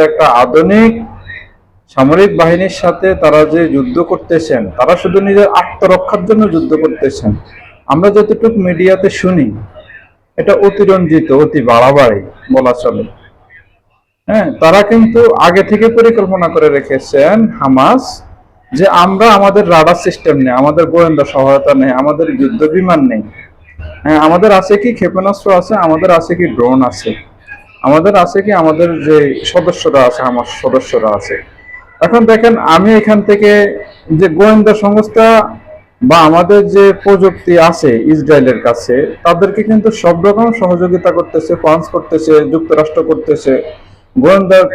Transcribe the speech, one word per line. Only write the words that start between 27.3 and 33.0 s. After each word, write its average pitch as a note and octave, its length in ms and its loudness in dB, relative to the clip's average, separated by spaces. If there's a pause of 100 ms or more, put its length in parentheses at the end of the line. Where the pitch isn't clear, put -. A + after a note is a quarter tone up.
আমাদের D#3+ 260 2 (100)
আছে F3 220 -2
কি G#3+ 60 -2 (100)
আমাদের D#3+ 280 0 (180)
যে D#3 100 4 (340)
সদস্যরা E3+ 560 -2
আছে, B2 220 -4
আমার A#2+ 180 -4 (140)
সদস্যরা B2+ 560 -2
আছে। - 200 -10 (680)
এখন A#3 160 2 (100)
দেখেন A3+ 220 2 (220)
আমি F#3+ 140 2 (100)
এখান G#3+ 200 2 (100)